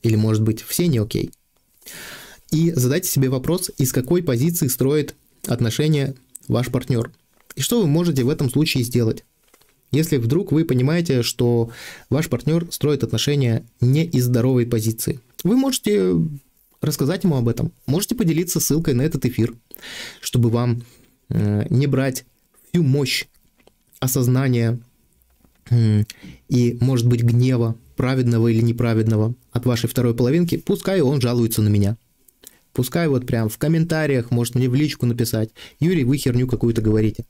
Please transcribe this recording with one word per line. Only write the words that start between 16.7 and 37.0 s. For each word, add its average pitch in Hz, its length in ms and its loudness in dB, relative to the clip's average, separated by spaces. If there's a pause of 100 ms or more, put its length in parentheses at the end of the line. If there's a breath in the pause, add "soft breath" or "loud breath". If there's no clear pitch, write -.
рассказать 151 420 -2
ему 160 140 2
об 113 100 0
этом, 135 240 -2 (160)
можете 165 280 0
поделиться 170 440 0
ссылкой 156 340 0
на 120 80 2
этот 160 240 -2
эфир, 117 300 0 (680 loud breath)
чтобы 120 280 0
вам, 120 340 0 (460 loud breath)
э, 104 400 0
не 139 180 2
брать 131 380 -2 (460)
всю 175 120 2
мощь 135 420 0 (760)
осознания, 127 800 2 (920)
м, 107 340 4 (420 loud breath)
и, 120 320 0
может 123 280 2
быть, 120 160 2
гнева, 117 520 2 (200)
праведного 120 520 2
или 113 140 2
неправедного, 113 760 0 (160)
от 120 140 -4
вашей 120 240 0
второй 120 260 0
половинки, 165 420 0
пускай 190 440 -2
он 139 180 2
жалуется 117 420 0
на 107 60 4
меня. 104 300 2 (760 loud breath)
Пускай 165 340 -2
вот 127 180 0
прям 113 240 -2
в - 80 -10
комментариях 156 720 0
может 120 240 -2
мне 127 140 2
в 123 60 0
личку 143 300 -2
написать: 117 440 -2 (300 loud breath)
«Юрий, 165 240 2
вы 131 140 0
херню 127 300 0
какую-то 117 340 0
говорите». 107 480 0